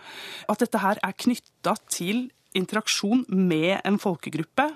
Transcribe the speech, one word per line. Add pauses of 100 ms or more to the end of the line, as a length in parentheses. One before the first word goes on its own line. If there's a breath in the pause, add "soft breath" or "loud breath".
(420 loud breath)
At
dette
her
er
knyttet
til (240)
interaksjon
med
en
folkegruppe